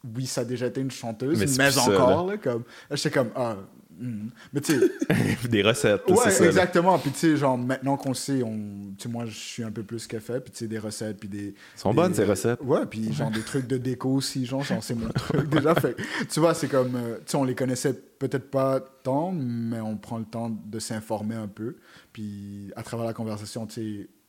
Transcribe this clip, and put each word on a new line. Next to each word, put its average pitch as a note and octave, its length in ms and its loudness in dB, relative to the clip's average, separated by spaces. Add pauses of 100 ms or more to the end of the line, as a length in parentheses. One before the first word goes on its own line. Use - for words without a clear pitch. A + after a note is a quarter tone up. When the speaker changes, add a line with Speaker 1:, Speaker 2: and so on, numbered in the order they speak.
(160)
Speaker 1:
oui, C3 100 -4
ça C3 160 -4
a A#2+ 40 -2
déjà B2 220 -4
été C3+ 140 -4
une C3+ 100 -4
chanteuse, B2+ 460 -2
Speaker 2:
Mais D#3 80 4
Speaker 1:
mais, - 20 2
Speaker 2:
c'est C3+ 160 4
plus C#3 100 8
ça, C3+ 100 4
Speaker 1:
encore, G2 440 6
Speaker 2:
là. G3+ 60 -2
Speaker 1:
là, G#3+ 40 -4
comme, A#2+ 260 -2 (260)
là, C#3+ 60 -2
j'étais C#3+ 160 0
comme, B2+ 240 2
ah, A#2 220 -2 (420)
hmm. » A2 300 -8 (240)
Mais C#3+ 80 0
tu D3+ 180 2
sais F#4 100 6 (200)
Speaker 2:
<laughs> A2 400 2
Des G#2+ 140 4
recettes, G#2+ 460 4
Speaker 1:
Ouais, F3+ 140 6
Speaker 2:
c'est G#3+ 80 6
ça, F#3+ 120 6
là. F3 60 8
Speaker 1:
exactement. F3+ 500 6
Puis C3+ 120 -2
tu C3 80 -6
sais, D#3 180 6
genre, C3 200 2
maintenant C3 400 -2
qu'on C3+ 160 -4
sait, C3 300 -2
on... A2 120 -4 (420)
Tu - 60 -16
sais, A#2+ 60 -6
moi, A#2 160 -6
je A2 100 -10
suis - 280 -10
un A2 80 -6
peu A2+ 120 -6
plus A2+ 160 -8
ce - 80 -12
qu'elle A2 140 -6
fait, B2 180 -6
puis - 120 -12
tu - 80 -16
sais, A2+ 80 -6
des A2 120 -6
recettes, G#2+ 400 -6
puis G#2+ 80 -10
des G2+ 260 -8 (220)
Speaker 2:
Sont - 140 0
Speaker 1:
des A2+ 80 4
Speaker 2:
bonnes, F3 160 4
ces A2 100 4
recettes. G#2+ 400 2
Speaker 1:
Ouais, D3 220 2
puis A2 280 -4
genre C#3+ 180 -2
des A2 100 -2
trucs C3 260 -4
de B2+ 100 -2
déco B2+ 320 -2
aussi, C3+ 360 0
genre, C3+ 180 -4
genre, B2 200 -2
c'est B2+ 120 -4
mon A2+ 140 -4
<laughs> - 60 -6
truc D3+ 340 0
déjà. D3+ 260 4
Fait C#3 200 2
que, E3+ 60 -8 (300)
tu - 80 -2
vois, D#3+ 140 6
c'est D#3 160 -2
comme, B2+ 260 2
euh, A#2 220 -4
tu - 140 -14
sais, - 60 -2
on C#3 60 2
les B2+ 120 0
connaissait B2+ 380 0 (260)
peut-être C3 300 -2
pas C3+ 300 2
tant, C#3+ 540 -4
mais A#2 480 -4
on A2 160 -6
prend A2+ 200 -8
le A2 80 -6
temps A#2 240 -6
de G#2 300 -8
s'informer G#2+ 560 -4
un A2 120 -6
peu. G#2+ 280 -10 (380)
Puis G2+ 640 -12
à A2 60 -12
travers A#2 220 -6
la A2+ 80 -4
conversation, A2 540 -8
tu - 60 -14
sais G#2+ 360 -8 (200)